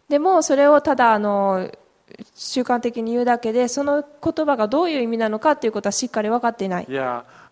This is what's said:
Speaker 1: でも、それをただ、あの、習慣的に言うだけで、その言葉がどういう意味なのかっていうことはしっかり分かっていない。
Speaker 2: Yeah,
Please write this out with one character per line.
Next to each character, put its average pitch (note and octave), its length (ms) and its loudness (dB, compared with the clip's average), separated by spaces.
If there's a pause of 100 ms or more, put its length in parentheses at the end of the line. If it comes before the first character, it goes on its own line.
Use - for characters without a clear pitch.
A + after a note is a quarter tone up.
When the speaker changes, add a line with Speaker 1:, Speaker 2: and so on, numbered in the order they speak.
(100)
Speaker 1:
で D4 80 4
も、 E4+ 240 2
そ D4 140 0
れ C#4+ 120 6
を D4 120 6
た D4 160 0
だ、 A#3+ 160 4
あ G#3+ 60 2
の、 G3 520 -2 (640)
習 - 280 -4
慣 A#3+ 180 0
的 A#3 220 -4
に A3+ 100 -4
言 A#3+ 100 0
う - 40 0
だ A#3+ 120 2
け A3+ 140 -4
で、 B3 160 2
そ C#4 160 -4
の C#4+ 180 0
言 D#4 440 -4
葉 C#4+ 100 2
が G#3+ 100 0
ど C#4 180 2
う F4 60 -2
い D4+ 80 -2
う B3+ 40 0
意 A#3 40 -2
味 A#3 120 -2
な A3+ 100 0
の G#3+ 100 -4
か D#4 120 2
っ D4 80 2
て B3 80 -2
い - 20 2
う G#3+ 40 -4
こ G#3 100 -6
と G#3 60 -2
は G3+ 40 -2
し - 140 -4
っ - 20 -4
か A3 140 -4
り G#3+ 80 -2
分 A#3+ 100 0
か A#3+ 80 0
っ A#3 80 -4
て G3 80 -6
い F#3+ 60 -2
な F3+ 100 -4
い。 - 80 -10
Speaker 2:
Yeah, B2+ 360 -4 (280)